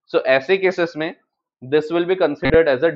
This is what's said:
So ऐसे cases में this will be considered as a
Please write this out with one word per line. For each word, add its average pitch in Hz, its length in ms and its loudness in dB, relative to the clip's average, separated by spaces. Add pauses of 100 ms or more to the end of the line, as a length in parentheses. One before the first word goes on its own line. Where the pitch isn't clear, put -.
(100)
So 170 160 0
ऐसे 180 300 2
cases 180 400 -2
में 160 180 -6 (480)
this 151 300 -2
will 170 160 -2
be 185 80 0
considered 160 520 2
as 135 160 0
a 170 120 2